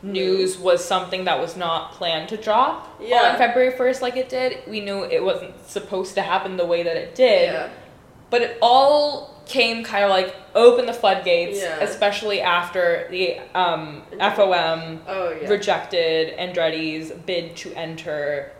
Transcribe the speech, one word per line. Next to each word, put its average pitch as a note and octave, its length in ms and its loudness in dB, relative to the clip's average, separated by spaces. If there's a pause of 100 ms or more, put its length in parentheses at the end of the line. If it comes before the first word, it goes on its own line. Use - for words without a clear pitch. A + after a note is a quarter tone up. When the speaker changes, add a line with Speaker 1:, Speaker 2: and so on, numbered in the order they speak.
Speaker 1:
news F#3+ 520 0
Speaker 2:
News. - 40 -14
Speaker 1:
was F3+ 260 2
something F#3 400 -2
that D#3+ 160 0
was E3 160 -6
not E3+ 360 -4
planned E3 360 -4
to A3 80 -6
drop A#3+ 500 0 (140)
Speaker 2:
Yeah. A#3+ 320 4
Speaker 1:
on - 60 -2
February B3+ 340 4
first B3+ 300 0
like B3 140 -4
it B3+ 120 -4
did. B3+ 300 -2 (100)
We G#3+ 120 -6
knew G3 220 -6
it E3+ 220 0
wasn't F#3 300 -2 (140)
supposed F#3+ 460 -6
to F#3+ 80 0
happen F#3 340 -2
the F3 100 0
way E3+ 180 0
that E3 120 -2
it - 200 -8
did. G3+ 360 6
Speaker 2:
Yeah. D#3 140 -4 (640)
Speaker 1:
But A#3+ 120 2
it - 200 -4
all C#4 720 4 (120)
came A3+ 360 0
kind G3+ 220 0
of, G3+ 60 2
like, F#3 260 0 (180)
open A#3+ 320 6
the A#3 60 -4
floodgates, F3+ 680 0
Speaker 2:
Yeah. E3 200 -4
Speaker 1:
especially G3+ 600 -2
after F3 680 0
the, F3+ 280 -2 (180)
um, D#3 460 -2 (100)
Speaker 2:
Andretti. F3 80 -14
Speaker 1:
F G3+ 180 0
O G3 140 4
M E3 560 -2
Speaker 2:
Oh, F#3 220 -4 (120)
yeah. D3 60 -8
Speaker 1:
rejected E3 920 0
Andretti's D#3+ 720 -4
bid E3+ 460 -8
to - 180 -14
enter D3+ 840 -8